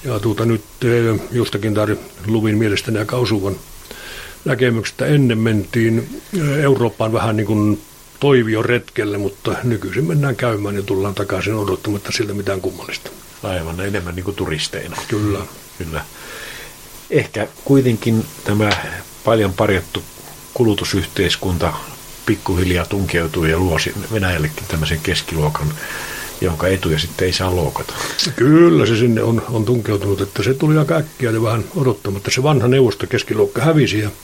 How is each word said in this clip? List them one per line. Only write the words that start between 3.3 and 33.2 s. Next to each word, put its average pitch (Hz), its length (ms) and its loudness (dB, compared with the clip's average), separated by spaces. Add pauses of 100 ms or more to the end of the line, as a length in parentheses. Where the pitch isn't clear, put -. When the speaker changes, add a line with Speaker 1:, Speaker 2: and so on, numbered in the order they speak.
Speaker 1:
näkemyksestä. 120 600 0
Ennen 135 320 4
mentiin, 113 840 0 (180)
eh, 147 240 0
Eurooppaan 120 500 2
vähän 110 240 0
niin 107 100 0
kuin 104 340 2 (380)
toivioretkelle, 117 1000 2
mutta 101 460 -4
nykyisin 110 420 -2
mennään 147 300 0
käymään 101 400 -2
ja 98 60 -4
tullaan 98 340 -2
takaisin 95 400 -2
odottamatta 101 560 -4
siltä 104 220 -2
mitään 98 280 -4
kummallista. 87 480 -8 (340)
Speaker 2:
Aivan, 87 360 -4
enemmän 92 360 -4
niin 90 80 -6
kuin 98 120 -4
turisteina. 82 600 -6 (100)
Speaker 1:
Kyllä. 104 320 -2 (380)
Speaker 2:
Kyllä. 78 280 -8 (1040)
Ehkä 113 380 -2 (180)
kuitenkin 120 600 2 (180)
tämä 104 260 2 (540)
paljon 107 300 2
parjattu 98 500 0 (500)
kulutusyhteiskunta 92 1200 0 (520)
pikkuhiljaa 90 600 0
tunkeutuu 85 600 -2
ja 80 120 2
luo 87 220 2
si-, - 140 -4 (200)
Venäjällekin 90 540 -2
tämmöisen 78 360 -2
keskiluokan, 76 680 -2 (680)
jonka 85 260 0
etuja 90 320 2
sitten 82 260 -2
ei 90 80 0
saa 92 220 0
loukata. 76 380 -2 (420)
Speaker 1:
Kyllä 160 500 6
se 110 120 2
sinne 113 260 4
on, 113 260 2
on 110 160 0
tunkeutunut, 104 560 0
että 98 220 -4
se 120 100 2
tuli 151 240 4
aika 156 180 2
äkkiä 139 360 -2
ja 113 120 2
vähän 113 200 0 (120)
odottamatta. 107 560 0
Se 127 120 0
vanha 135 240 4
neuvostokeskiluokka 110 960 2